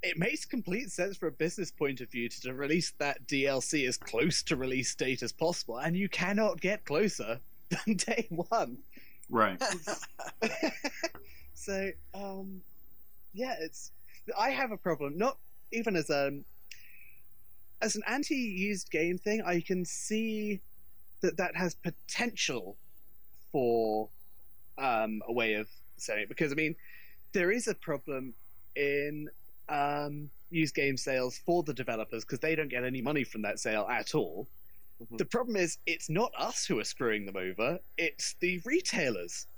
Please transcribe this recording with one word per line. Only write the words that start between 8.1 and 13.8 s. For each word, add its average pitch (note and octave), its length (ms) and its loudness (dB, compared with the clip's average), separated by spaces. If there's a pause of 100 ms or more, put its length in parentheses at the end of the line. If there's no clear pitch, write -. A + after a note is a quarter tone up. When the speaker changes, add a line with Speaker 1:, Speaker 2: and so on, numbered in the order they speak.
Speaker 1:
one. E3+ 480 0 (540)
Speaker 2:
Right. G#2+ 320 6 (800)
Speaker 1:
<laughs> - 0 - (1120)
So, G3 380 -2 (200)
um, F#3+ 480 -6 (760)
yeah, A#3+ 260 -2
it's, - 320 -6 (440)